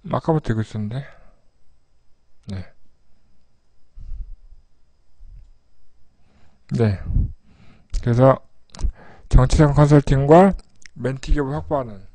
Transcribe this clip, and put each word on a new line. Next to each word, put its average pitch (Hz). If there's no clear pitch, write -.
아까부터 151
되고 110
있었는데? 107
네. 95
네. 113
그래서 127
정치적 139
컨설팅과 147
멘티 131
기업을 143
확보하는 131